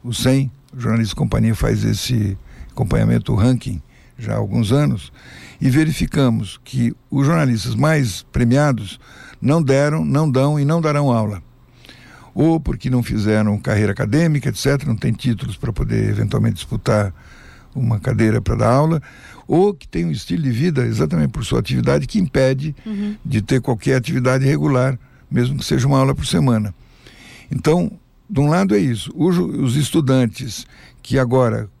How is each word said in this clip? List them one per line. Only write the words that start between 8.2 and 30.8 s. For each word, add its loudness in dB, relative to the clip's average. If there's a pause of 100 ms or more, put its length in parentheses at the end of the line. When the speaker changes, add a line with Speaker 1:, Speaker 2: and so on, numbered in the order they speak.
Speaker 1:
premiados 0 (420)
não 2
deram, 2
não 2
dão 2
e 2
não 2
darão 2
aula. 0 (880)
Ou 2
porque -4
não 2
fizeram 0
carreira 0
acadêmica, 0
et -4
cetera, -2
não 0
tem -2
títulos -4
pra -6
poder -2
eventualmente 0
disputar -2 (640)
uma 0
cadeira 2
pra -2
dar 2
aula, 2 (460)
ou 2
que -18
tem -4
um -2
estilo -4
de 0
vida, 0
exatamente 0
por -6
sua 0
atividade, 0
que -2
impede 0 (100)
Speaker 2:
Uhum. -6
Speaker 1:
de -2
ter 0
qualquer -2
atividade 0
regular, 0 (320)
mesmo -2
que -8
seja 0
uma 4
aula 2
por -4
semana. 0 (760)
Então, 0 (400)
de -2
um 2
lado 2
é 4
isso, -2
o 2
ju-, 0
os -2
estudantes 0 (360)